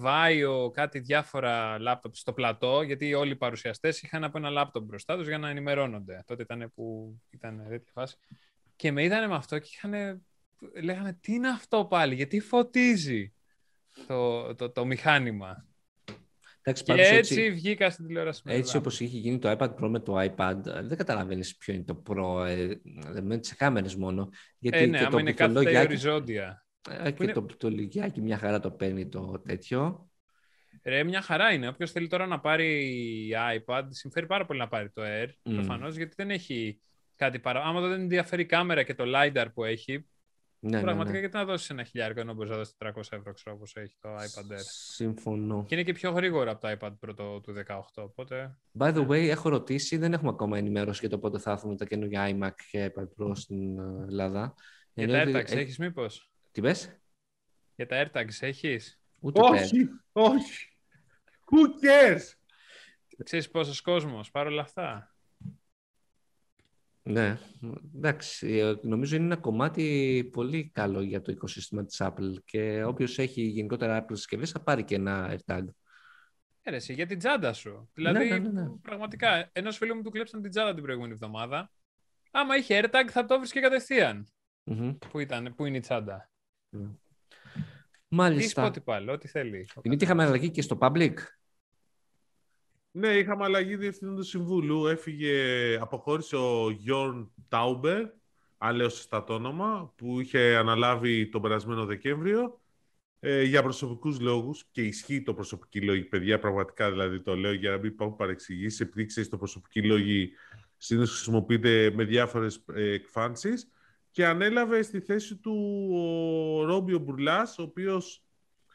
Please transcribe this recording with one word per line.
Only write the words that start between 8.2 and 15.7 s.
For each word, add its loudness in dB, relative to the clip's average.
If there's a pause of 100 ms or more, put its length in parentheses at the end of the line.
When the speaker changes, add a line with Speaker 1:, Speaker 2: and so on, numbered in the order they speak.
Speaker 1:
Και 0
με 2
είδανε 2
με -2
αυτό -4
και -12
είχανε, -8 (640)
λέγανε, -4
"Τι -4
είναι 0
αυτό 0
πάλι, 4
γιατί 0
φωτίζει 2 (720)
το, 0
το, -6
το -2
μηχάνημα;" 2 (960)